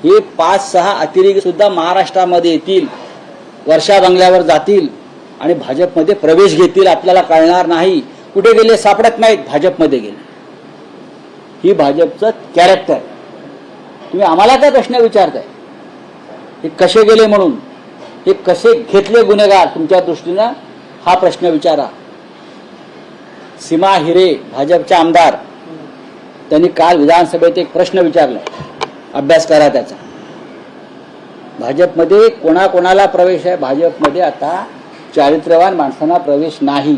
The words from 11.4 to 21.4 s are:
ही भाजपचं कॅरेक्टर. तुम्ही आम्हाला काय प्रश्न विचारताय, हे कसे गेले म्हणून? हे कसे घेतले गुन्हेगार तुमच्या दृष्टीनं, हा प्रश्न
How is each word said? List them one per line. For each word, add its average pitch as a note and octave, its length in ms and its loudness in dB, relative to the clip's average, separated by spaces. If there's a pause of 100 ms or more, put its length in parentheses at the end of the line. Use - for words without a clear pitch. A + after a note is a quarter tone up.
ही F#3+ 100 0
भाजपचं D#3+ 560 -2 (260)
कॅरेक्टर. F3+ 420 2 (1120)
तुम्ही F#3 160 -2
आम्हाला G3+ 280 2
काय C4+ 160 2
प्रश्न B3 300 0
विचारताय, F3+ 420 0 (1200)
हे D#3+ 60 -10 (100)
कसे G#3+ 240 2
गेले A3 240 6
म्हणून? F#3+ 260 2 (720)
हे F#3 80 0 (120)
कसे F#3+ 280 2 (100)
घेतले G3 400 2
गुन्हेगार G3 520 4
तुमच्या F3 240 0
दृष्टीनं, F3+ 520 -4 (540)
हा F3 100 2
प्रश्न F3+ 320 -4